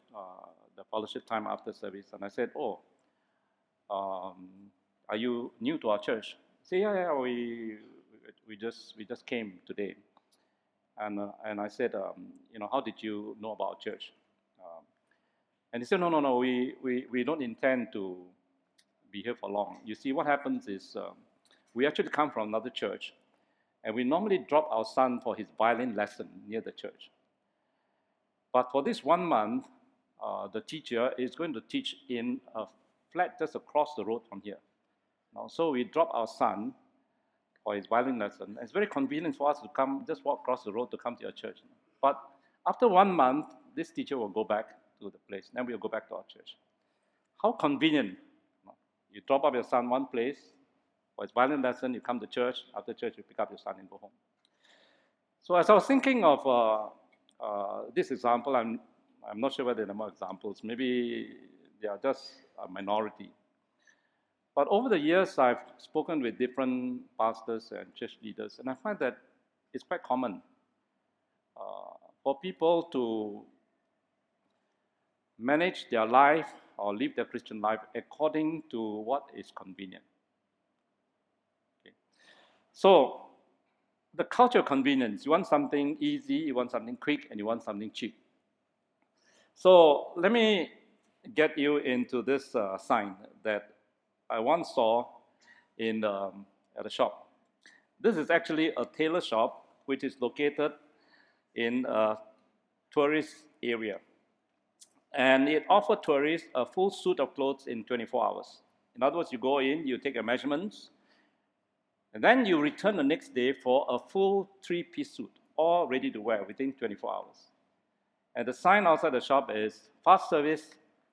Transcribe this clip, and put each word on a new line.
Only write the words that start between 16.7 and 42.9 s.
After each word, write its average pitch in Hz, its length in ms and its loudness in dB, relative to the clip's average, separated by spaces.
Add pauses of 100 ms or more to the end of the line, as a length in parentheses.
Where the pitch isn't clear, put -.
we, 127 280 -2
we 123 120 0
don't 151 180 -2
intend 123 520 0
to 95 240 -6 (960)
be 98 120 -10
here 117 120 -6
for 101 140 -10
long." 98 340 -4
You 107 120 -10
see, 135 160 -4
what 151 160 0
happens 135 400 -2
is, 98 280 -10
um, 95 200 -10 (580)
we 127 140 0
actually 156 220 -2
come 147 200 0
from 107 200 -4
another 113 200 -4
church, - 460 -8 (680)
and 110 120 -4
we 123 80 -2
normally 185 340 0
drop 151 320 2
our 110 160 -2
son 127 340 0
for 107 160 -4
his 104 120 -12 (100)
violin 117 380 2
lesson 104 340 -6 (180)
near 110 140 -6
the 110 100 -10
church. - 380 -16 (1400)
But 127 180 2
for 139 100 2
this 220 220 -2
one 170 200 4
month, 123 440 0 (560)
uh, 98 240 -8
the 107 140 -8
teacher 127 580 -2
is 123 160 -4
going 160 180 -6
to 113 80 -8
teach - 360 -6 (120)
in 123 300 -4 (160)
a 110 80 -6 (480)
flat 175 260 -4
just 156 160 -6
across 147 420 -2
the 104 80 -6
road 113 240 -4
from 98 140 -16
here. 101 160 -14 (800)
Now, 113 120 -12
so 165 220 -2
we 123 140 0
drop 160 300 0
our 117 120 -2
son 110 480 -2 (880)
for 104 120 -4
his 98 100 -6
violin 123 320 0
lesson. 104 420 -8
It's 120 120 -14
very 190 160 -2
convenient 143 480 -4
for 143 160 0
us 143 80 -2
to 110 160 -16
come, 135 320 -2
just 160 180 -8
walk 143 160 -2
across 123 220 -4
the 104 80 -8
road 117 200 -4
to 110 60 -10
come 120 200 -8
to 110 60 -20
your 98 100 -10
church. - 240 -12 (440)
But - 180 2 (460)
after 196 220 2
one 190 240 8